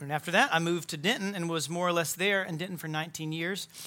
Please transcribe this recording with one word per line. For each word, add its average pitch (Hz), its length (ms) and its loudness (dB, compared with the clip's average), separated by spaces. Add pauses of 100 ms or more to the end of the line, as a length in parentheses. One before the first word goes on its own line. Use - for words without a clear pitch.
and 143 100 -8
after 151 200 -2
that, 202 200 6
I 165 80 6
moved 170 300 0
to 160 80 -6
Denton 196 380 0
and 170 140 0
was 156 200 -2
more 175 180 0
or 175 60 4
less 165 220 2
there 196 280 2
in 175 140 -6
Denton 180 180 -6
for 156 140 -8
nineteen 156 420 -4
years. 170 380 -4 (180)